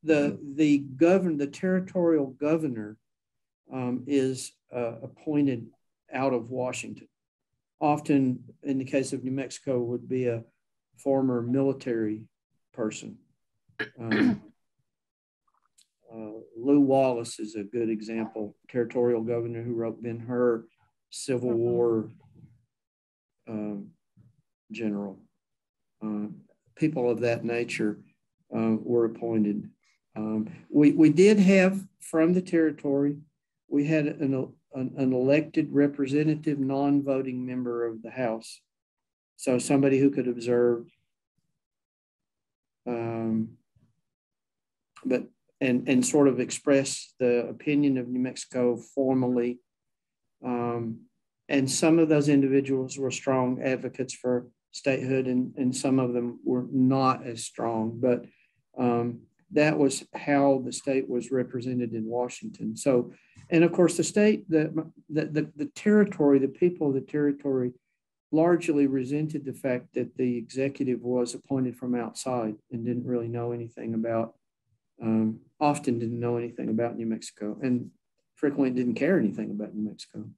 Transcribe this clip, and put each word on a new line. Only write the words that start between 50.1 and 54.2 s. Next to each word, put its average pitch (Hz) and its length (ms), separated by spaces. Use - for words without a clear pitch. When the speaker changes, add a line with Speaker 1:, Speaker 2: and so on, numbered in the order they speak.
Speaker 1:
Um, 120 580
and 135 200
some 165 300
of 160 100
those 147 200
individuals 135 680
were 135 140
strong 127 500
advocates 127 520
for 123 340